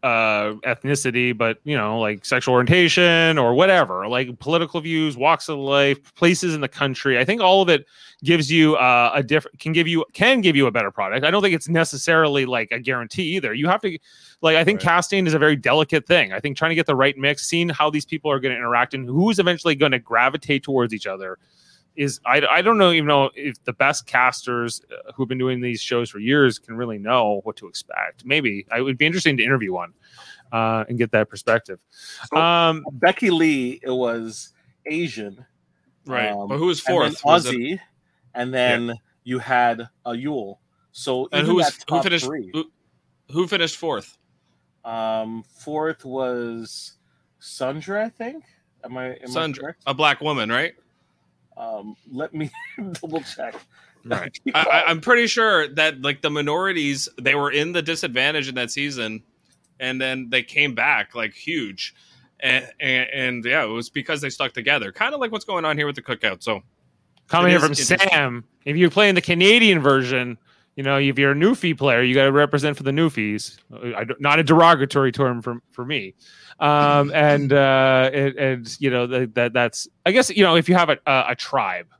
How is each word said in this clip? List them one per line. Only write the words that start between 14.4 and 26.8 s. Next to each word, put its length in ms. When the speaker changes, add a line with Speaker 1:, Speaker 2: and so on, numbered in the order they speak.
Speaker 1:
like, 160
I 60
think 160
Speaker 2:
Right. 60
Speaker 1:
casting 420
is 80
a 40
very 180
delicate 500
thing. 260
I 60
think 180
trying 140
to 60
get 100
the 100
right 220
mix, 300
seeing 200
how 220
these 140
people 260
are 80
gonna 160
interact 400
and 140
who's 320
eventually 340
gonna 240
gravitate 640
towards 320
each 140
other 300
is, 280
I, 220
I 160
don't 160
know, 140
even 160
know 260
if 300
the 80
best 340
casters, 720
uh, 220
who've 120
been 120
doing 220
these 220
shows 280
for 100
years 360
can 200
really 200